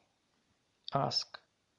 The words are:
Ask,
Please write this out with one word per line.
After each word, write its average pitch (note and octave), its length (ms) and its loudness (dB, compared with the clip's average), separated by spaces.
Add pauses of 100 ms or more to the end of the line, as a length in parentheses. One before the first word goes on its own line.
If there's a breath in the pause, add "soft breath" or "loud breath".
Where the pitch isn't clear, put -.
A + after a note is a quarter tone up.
(920)
Ask, - 460 0 (400)